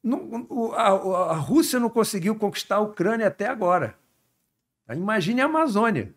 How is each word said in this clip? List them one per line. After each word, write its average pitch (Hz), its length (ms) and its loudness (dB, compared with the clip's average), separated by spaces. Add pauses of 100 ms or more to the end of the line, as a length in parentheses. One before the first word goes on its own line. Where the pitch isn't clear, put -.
Não, 320 440 -4
o, 226 260 -4
a, 190 580 2
a - 40 0
Rússia 247 440 2
não 233 100 2
conseguiu 214 460 0
conquistar 208 400 -4
a 214 60 2
Ucrânia 214 440 0
até 202 220 0
agora. 180 500 0 (880)
Tá? 113 100 -12
Imagine 208 460 0
a 277 40 4
Amazônia 220 720 0